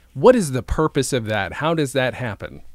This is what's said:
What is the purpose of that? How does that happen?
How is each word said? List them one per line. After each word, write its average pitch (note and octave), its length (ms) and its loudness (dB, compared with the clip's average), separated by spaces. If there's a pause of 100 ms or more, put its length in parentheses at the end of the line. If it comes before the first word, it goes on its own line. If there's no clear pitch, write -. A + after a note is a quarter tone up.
(140)
What F3+ 200 6
is F3 180 0
the B2+ 100 -2
purpose - 500 0
of A#2+ 140 -2
that? G2+ 280 -2
How D#3+ 200 0
does D3+ 180 0
that B2+ 220 0
happen? F2+ 480 -8 (120)